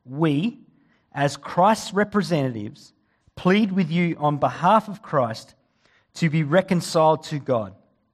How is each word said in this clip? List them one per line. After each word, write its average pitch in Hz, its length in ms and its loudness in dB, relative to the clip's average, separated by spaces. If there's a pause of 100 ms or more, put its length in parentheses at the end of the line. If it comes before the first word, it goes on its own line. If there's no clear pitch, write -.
We, 151 540 0 (540)
as 143 240 -2
Christ's - 560 0
representatives, 156 1000 -2 (420)
plead 202 360 2
with 180 200 0
you 170 260 0
on 147 200 0
behalf 160 520 2
of 196 120 -12
Christ 117 520 -4 (640)
to 165 140 0
be 156 140 0
reconciled 165 800 2
to 151 160 -8
God. 113 360 -4 (380)